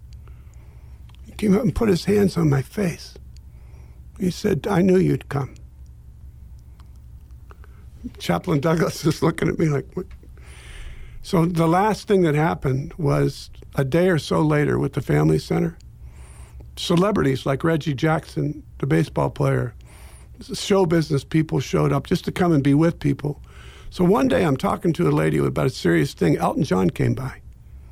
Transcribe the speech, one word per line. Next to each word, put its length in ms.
He 80
came 220
up 60
and 120
put 160
his 160
hands 320
on 120
my 140
face. 500
He 120
said, 380
"I 120
knew 160
you'd 320
come." 240
Chaplain 420
Douglas 460
<laughs> 0
is 160
looking 260
at 120
me 80
like, 260
"What?" 120
So 240
the 220
last 400
thing 160
that 120
happened 640
was 520
a 80
day 260
or 80
so 240
later 380
with 140
the 80
family 380
center, 380
celebrities 680
like 180
Reggie 300
Jackson, 720
the 80
baseball 420
player, 440
show 320
business 380
people 360
showed 320
up 160
just 180
to 60
come 220
and 100
be 100
with 260
people. 420
So 160
one 220
day 180
I'm 120
talking 360
to 160
a 20
lady 260
about 300
a 40
serious 420
thing. 240
Elton 260
John 260
came 240
by. 280